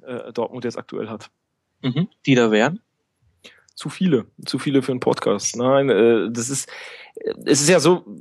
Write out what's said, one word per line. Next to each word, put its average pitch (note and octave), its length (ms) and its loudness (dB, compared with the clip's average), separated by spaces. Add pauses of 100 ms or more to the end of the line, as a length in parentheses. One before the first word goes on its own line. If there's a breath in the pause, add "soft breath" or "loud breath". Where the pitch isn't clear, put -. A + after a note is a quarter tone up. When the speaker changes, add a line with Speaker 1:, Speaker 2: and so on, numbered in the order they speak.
Speaker 1:
äh, A#2+ 280 -14
Dortmund A#2+ 320 -6
jetzt A#2 120 -6
aktuell G#2+ 320 -10
hat. A2 220 -14 (520)
Speaker 2:
Mhm. C#3 260 -4 (180)
Die C#3 80 4
da A#2 160 4
wären? A#2+ 300 2 (960 loud breath)
Speaker 1:
Zu - 120 -12
viele. C#3+ 380 0 (200)
Zu C3+ 120 -6
viele C3+ 240 0
für C3 80 -6
einen B2+ 80 -4
Podcast. A2+ 560 -2
Nein, C3+ 360 2
äh, A2 380 4
das A#2 220 -6
ist, C#3 180 -6 (760 loud breath)
es C3+ 160 2
ist D3 80 0
ja F3+ 100 6
so, E3+ 260 4 (160)